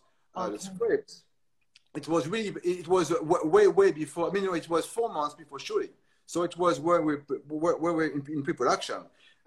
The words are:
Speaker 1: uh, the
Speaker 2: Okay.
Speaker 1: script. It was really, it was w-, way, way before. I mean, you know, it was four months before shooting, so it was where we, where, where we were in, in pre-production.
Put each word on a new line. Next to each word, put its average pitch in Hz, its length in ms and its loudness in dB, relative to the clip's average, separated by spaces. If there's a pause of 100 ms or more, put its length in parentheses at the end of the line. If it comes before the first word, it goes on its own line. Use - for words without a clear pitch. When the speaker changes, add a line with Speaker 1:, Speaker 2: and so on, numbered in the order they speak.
(360)
Speaker 1:
uh, 185 120 -4
the 202 60 -8
Speaker 2:
Okay. - 80 -10
Speaker 1:
script. 190 520 -2 (800)
It 147 100 -12
was 160 220 0
really, 202 340 -4
it 175 240 -4
was 180 220 2
w-, 165 400 0
way, 202 180 8
way 185 240 6
before. 156 380 -4
I 165 40 -6
mean, 196 120 -2
you 190 60 0
know, 180 40 -2
it 160 140 -4
was 165 180 0
four 233 260 -4
months 147 220 -4
before 143 240 -18
shooting, 185 320 -4 (360)
so 170 180 -2
it 170 120 -6
was 170 220 2
where 165 240 2
we, 156 120 0 (340)
where, 156 280 0
where 170 160 0
we - 0 -
were 160 140 0
in, 143 220 -4
in 151 160 -4
pre-production. 123 560 -2 (460)